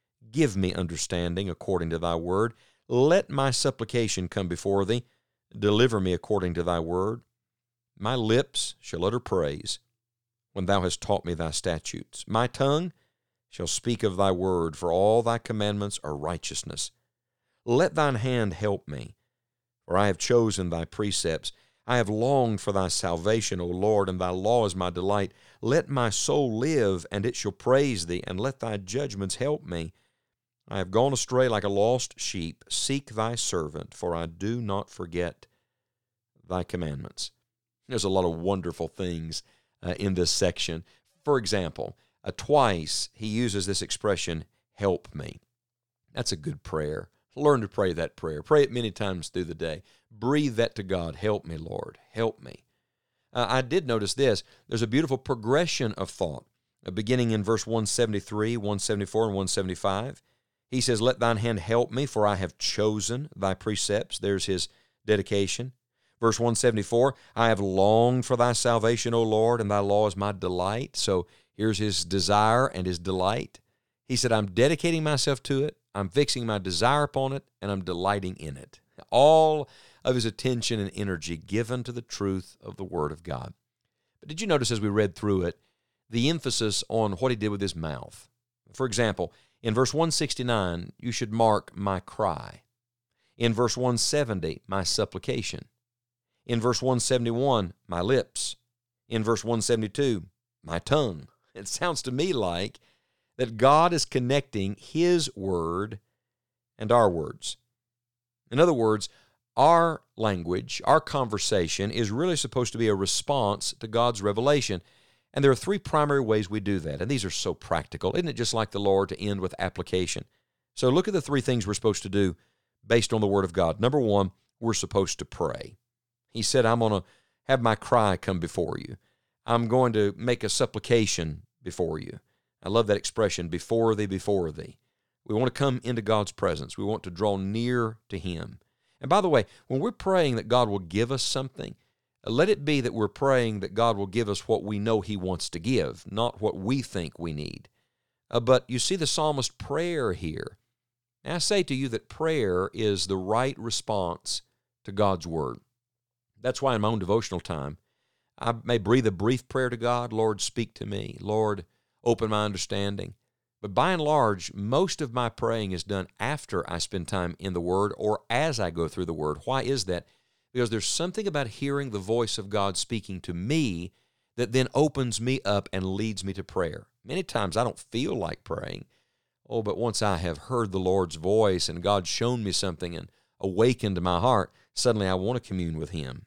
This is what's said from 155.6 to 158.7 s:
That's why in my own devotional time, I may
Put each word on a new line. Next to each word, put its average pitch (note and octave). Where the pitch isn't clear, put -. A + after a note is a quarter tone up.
That's B2+
why C3+
in G#2+
my G#2
own A2
devotional F#2+
time, D2+
I A#2
may A#2+